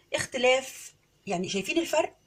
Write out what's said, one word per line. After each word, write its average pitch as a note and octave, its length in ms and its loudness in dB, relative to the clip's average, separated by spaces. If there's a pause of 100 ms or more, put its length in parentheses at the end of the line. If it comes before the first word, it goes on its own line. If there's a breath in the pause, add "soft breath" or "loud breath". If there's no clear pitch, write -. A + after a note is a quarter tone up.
(140 soft breath)
اختلاف، C4 800 0 (320)
يعني F3+ 220 -2
شايفين G3 300 -2
الفرق E4 380 0 (100)